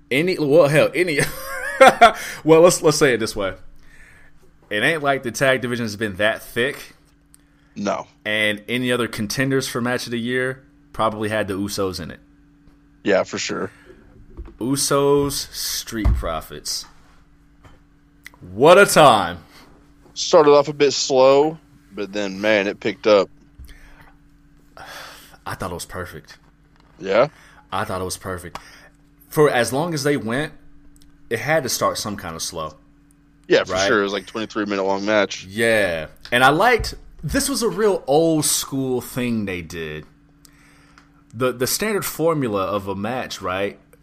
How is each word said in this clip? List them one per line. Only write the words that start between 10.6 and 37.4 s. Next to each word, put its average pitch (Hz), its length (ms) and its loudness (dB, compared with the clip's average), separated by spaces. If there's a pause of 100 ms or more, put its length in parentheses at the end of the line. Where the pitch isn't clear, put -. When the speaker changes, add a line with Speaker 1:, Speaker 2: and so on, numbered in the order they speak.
Speaker 1:
probably 110 380 -2
had 107 180 -2
the 98 60 -4
Usos 98 460 -4
in 82 120 -12
it. - 80 -20 (840)
Speaker 2:
Yeah, 95 220 2
for 104 140 -8
sure. 95 320 -8 (880)
Speaker 1:
Usos, 139 920 0
Street - 600 -6
Profits. 78 720 -8 (1500)
What 120 380 6
a 202 80 8
time. 104 520 6 (760)
Speaker 2:
Started 151 380 4
off 143 160 6
a 151 40 -6
bit 143 200 2
slow, 139 640 4 (340)
but 98 200 -10
then, 98 280 -6
man, 104 280 2
it 98 100 -4
picked 110 300 -4
up. 101 200 6 (2250)
Speaker 1:
I - 80 -10
thought 95 160 -10
it 87 40 -8
was 85 120 -12
perfect. - 520 -14 (600)
Speaker 2:
Yeah? 101 300 2 (440)
Speaker 1:
I 98 120 -4
thought 92 160 -6
it 92 40 -6
was 90 120 -8
perfect. 87 420 -12 (720)
For 151 220 2
as 120 220 0
long 160 220 -2
as 135 100 -6
they 151 120 2
went, 123 360 -6 (800)
it 113 80 -2
had 147 260 -2
to 120 40 -6
start 98 300 -2
some 104 180 -8
kind 85 200 -12
of 80 60 -10
slow. 78 320 -8 (760)
Speaker 2:
Yeah, 110 160 4
for 92 80 -8
Speaker 1:
Right? 95 140 0
Speaker 2:
sure. 107 140 2
It 101 40 2
was, 98 80 -2
like, 98 140 -6
twenty-three 110 400 -6
minute 98 180 -2
long 98 200 -2
match. 104 400 0
Speaker 1:
Yeah. 98 640 0 (240)
And 123 140 4
I 131 60 8
liked, 214 440 2 (280)
this 269 260 -2